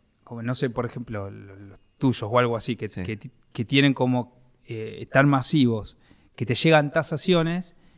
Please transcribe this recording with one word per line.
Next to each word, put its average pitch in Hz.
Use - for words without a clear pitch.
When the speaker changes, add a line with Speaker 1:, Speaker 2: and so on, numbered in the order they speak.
Speaker 1:
como 117
no 123
sé, 131
por 120
ejemplo, 110
lo-, 98
los 98
tuyos 113
o 123
algo 117
así, 110
que, 110
Speaker 2:
Sí. 95
Speaker 1:
que 110
ti-, -
que 117
tienen 139
como 127
eh, 110
tan 139
masivos 123
que 117
te 120
llegan 151
tasaciones, 165